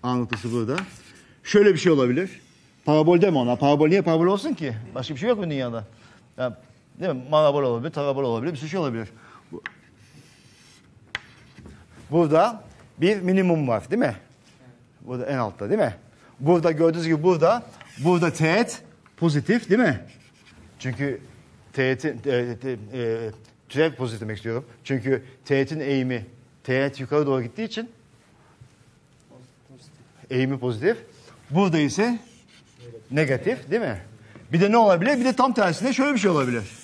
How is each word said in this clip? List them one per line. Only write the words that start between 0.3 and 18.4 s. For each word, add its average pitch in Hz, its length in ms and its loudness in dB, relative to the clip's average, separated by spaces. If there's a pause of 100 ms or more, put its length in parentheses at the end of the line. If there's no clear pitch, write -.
burada. 120 240 -2 (680)
Şöyle 208 300 6
bir 156 60 0
şey 170 120 2
olabilir. 139 500 0 (440)
Parabol 156 360 6
deme 185 160 0
ona. 123 180 0
Parabol 143 320 2
niye 185 140 4
parabol 165 240 2
olsun 202 280 0
ki? 143 200 -6 (220)
Başka 131 200 -8
bir 123 40 -14
şey 208 100 -4
yok 220 100 0
mu 175 100 -6
dünyada? 120 380 -6 (500)
Ya, 123 200 -6 (420)
değil 156 140 -4
mi? 127 160 -8
Marabol 147 340 4
olabilir, 123 300 -2
tarabol 139 300 -2
olabilir, 120 280 -2
bir 151 60 -10
sürü 151 120 -10
şey 185 100 -6
olabilir. 117 300 -4 (420)
Bu-, - 120 -16 (2500)
burada 170 520 4 (340)
bir 196 240 2
minimum 180 460 2
var, 110 240 -2
değil 214 80 -2
mi? 123 160 0 (840)
Burada 123 240 -8
en 139 120 -4
altta, 104 320 -6
değil 208 120 0
mi? 113 140 -2 (440)
Burada 165 320 4
gördüğünüz 165 340 2
gibi 156 180 0
burada, 180 400 4 (340)
burada 165 360 2
teğet 185 480 0 (360)